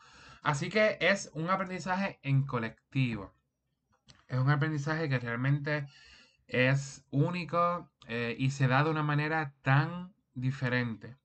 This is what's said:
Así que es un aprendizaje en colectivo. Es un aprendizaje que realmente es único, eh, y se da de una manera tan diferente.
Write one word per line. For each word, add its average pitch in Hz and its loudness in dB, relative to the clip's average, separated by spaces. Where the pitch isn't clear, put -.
Así 151 -2
que 214 2
es 190 0
un 165 -4
aprendizaje 185 -4
en 139 2
colectivo. 113 -4
Es 135 -2
un 131 4
aprendizaje 156 0
que 127 0
realmente 139 0
es 131 0
único, 170 0
eh, 117 -4
y 131 2
se 135 0
da 131 4
de 156 2
una 156 0
manera 151 0
tan 170 0
diferente. 123 -4